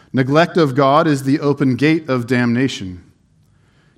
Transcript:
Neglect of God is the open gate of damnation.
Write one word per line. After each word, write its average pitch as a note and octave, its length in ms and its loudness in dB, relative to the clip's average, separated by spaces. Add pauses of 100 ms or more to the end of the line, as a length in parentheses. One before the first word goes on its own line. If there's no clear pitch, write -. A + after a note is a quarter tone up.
(140)
Neglect C#3+ 440 0
of C#3+ 180 0
God C#3+ 320 4
is C3+ 160 0
the C3+ 160 0
open C#3 360 0
gate D#3 320 0
of B2 200 -4
damnation. A#2+ 760 -2 (960)